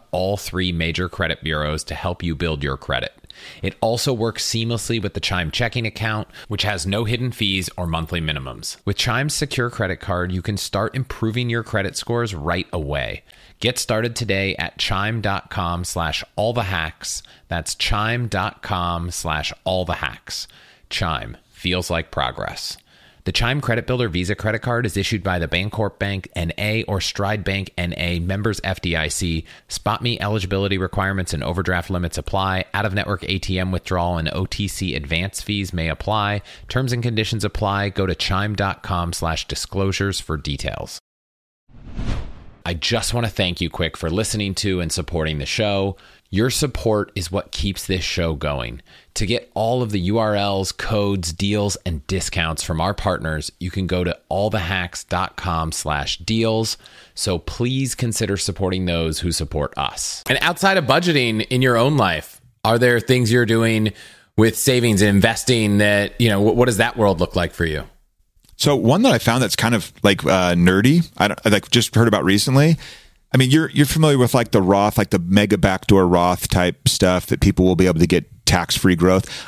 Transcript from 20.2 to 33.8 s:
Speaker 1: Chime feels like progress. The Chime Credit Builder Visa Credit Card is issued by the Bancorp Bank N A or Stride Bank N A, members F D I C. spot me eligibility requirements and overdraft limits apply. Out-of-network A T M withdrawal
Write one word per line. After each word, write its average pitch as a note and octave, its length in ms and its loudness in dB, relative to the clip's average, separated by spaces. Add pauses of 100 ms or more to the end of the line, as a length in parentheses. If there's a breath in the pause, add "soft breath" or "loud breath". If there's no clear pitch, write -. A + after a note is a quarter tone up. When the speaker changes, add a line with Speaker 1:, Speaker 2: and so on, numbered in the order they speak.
Speaker 1:
Chime C2+ 480 -4 (140)
feels F2+ 400 -2
like E2 200 -4
progress. - 680 -6 (460 soft breath)
The F#2 80 -4
Chime C3 280 0
Credit A#2 280 -2
Builder B2 200 0
Visa F2+ 280 -2
Credit A2 240 -2
Card A#2+ 260 -2
is F#2+ 100 -2
issued G2 280 -2
by F2+ 160 0
the E2 80 -2
Bancorp G2+ 500 -2
Bank G2 380 -4
N E2 220 -2
A G#2+ 260 -2
or G2 160 -2
Stride G2+ 420 -2
Bank F#2+ 340 -4
N F2 200 -4
A, F2 240 -2
members G2 420 -2
F F#2 180 -4
D E2+ 140 -2
I D#2 140 -2
C. E2 360 -2 (220 loud breath)
spot - 340 -4
me A#2+ 200 -2
eligibility G2 580 -2
requirements F#2+ 560 -2
and D2 80 -4
overdraft F2 480 -2
limits F2 260 -2
apply. F#2+ 560 -2
Out-of-network G2+ 520 -2
A F#2 160 -2
T F#2 180 -2
M F#2 140 -2
withdrawal F2 460 -2